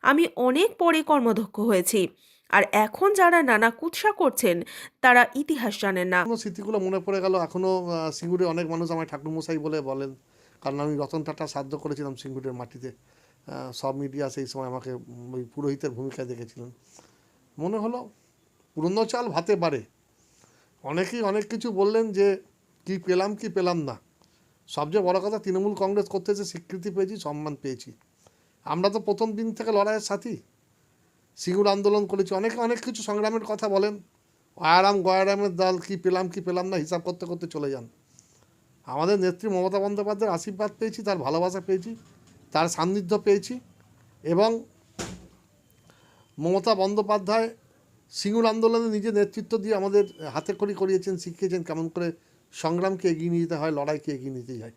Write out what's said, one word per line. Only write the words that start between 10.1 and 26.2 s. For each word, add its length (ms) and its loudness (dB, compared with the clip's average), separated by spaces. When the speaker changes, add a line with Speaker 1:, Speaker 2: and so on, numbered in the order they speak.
Speaker 2:
কারণ 180 -4
আমি 180 -2
রতন 260 -4
টাটা 240 -8
শ্রাদ্ধ 280 -8
করেছিলাম 400 -8
সিঙ্গুরের 380 -10
মাটিতে। 380 -12
আহ, 240 -10
সব 240 -6
মিডিয়া 340 -6
সেই 180 -8
সময় 200 -8
আমাকে, 260 -8
উম, 400 -14
ওই 120 -8
পুরোহিতের 340 -4
ভূমিকায় 380 -8
দেখেছিলেন। 440 -12
মনে 180 -4
হলো, 320 -6
"পুরনো 300 0
চাল 220 -2
ভাতে 280 2
বাড়ে।" 280 0
অনেকেই 380 -2
অনেক 280 0
কিছু 220 -4
বললেন 400 2
যে 260 4
কি 120 -2
পেলাম 380 0
কি 140 -6
পেলাম 280 2
না। 220 -6
সবচেয়ে 360 0
বড় 160 2
কথা, 200 -4
তৃণমূল 340 0
কংগ্রেস 340 0
করতে 240 -4